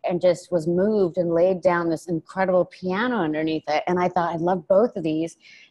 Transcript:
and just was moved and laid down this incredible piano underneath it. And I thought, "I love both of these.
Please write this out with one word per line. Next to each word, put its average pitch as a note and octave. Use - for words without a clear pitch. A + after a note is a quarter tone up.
and F3
just F3
was D#3
moved F#3
and E3+
laid F3+
down F3
this D#3+
incredible F3+
piano G3+
underneath D#3
it. D3
And F3+
I F3+
thought, E3+
"I E3
love F3
both G#3
of F3+
these. D#3+